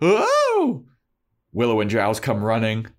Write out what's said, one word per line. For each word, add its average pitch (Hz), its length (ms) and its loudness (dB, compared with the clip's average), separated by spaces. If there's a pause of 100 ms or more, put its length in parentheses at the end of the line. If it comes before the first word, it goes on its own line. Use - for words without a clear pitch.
Oh! 349 840 0 (640)
Willow 113 300 0
and 104 80 0
Giles 107 300 0
come 107 240 -4
running. 110 440 -2 (120)